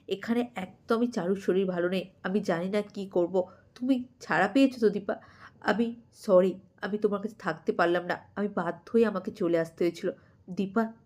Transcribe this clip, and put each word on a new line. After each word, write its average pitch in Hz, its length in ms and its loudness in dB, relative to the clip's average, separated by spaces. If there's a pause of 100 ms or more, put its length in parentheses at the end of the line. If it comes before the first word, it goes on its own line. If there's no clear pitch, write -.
এখানে 233 480 -4
একদমই 226 520 -2
চারুর 196 280 -2
শরীর 190 300 0
ভালো 180 240 -2
নেই, 185 160 -4 (180)
আমি 190 160 -2
জানি 185 300 -2
না 208 120 -2
কি 202 240 -8
করব। 180 420 0 (280)
তুমি 247 280 0 (180)
ছাড়া 175 260 2
পেয়েছো 262 320 4
তো 214 100 4
দীপা?" 196 260 -4 (460)
"আমি 233 340 0 (180)
সরি, 185 460 4 (220)
আমি 202 160 -4
তোমার 202 240 0
কাছে 233 180 -8
থাকতে 156 320 -4
পারলাম 175 340 2
না, 175 120 -2 (180)
আমি 202 120 -4
বাধ্য 175 440 -6
হয়ে 233 140 6
আমাকে 196 260 -4
চলে 170 280 0
আসতে 165 240 -2
হয়েছিল।" 175 280 -2 (380)
দীপা 208 440 -2 (120)